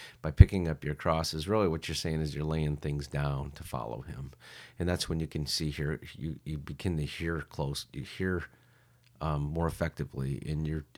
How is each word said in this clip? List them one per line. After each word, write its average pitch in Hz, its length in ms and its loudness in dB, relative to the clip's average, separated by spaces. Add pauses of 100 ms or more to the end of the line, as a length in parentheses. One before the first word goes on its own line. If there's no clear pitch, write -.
(220)
by 78 80 -2
picking 90 380 10
up 78 160 -2
your 73 100 0
cross 80 400 2
is 78 140 -4
really 104 200 4
what 80 180 -2
you're 80 80 -2
saying 78 280 0
is 71 120 -2
you're 76 100 -2
laying 78 320 0
things 73 300 -4
down 71 500 -2
to - 60 -12
follow 57 380 -8
him. 69 300 -10 (480)
And 87 100 0
that's 85 200 0
when 82 120 0
you 78 60 0
can 76 180 -4
see, 78 260 -2
hear, 73 300 -2 (160)
you, 76 280 -6
you 78 120 -4
begin 78 400 -4
to 73 80 0
hear 82 380 -4
close, - 500 -6
you 67 120 -8
hear, 90 400 -2 (760)
um, 76 260 0
more 82 220 0
effectively, 69 800 -2
and 78 200 -2
you're, 76 180 -2 (140)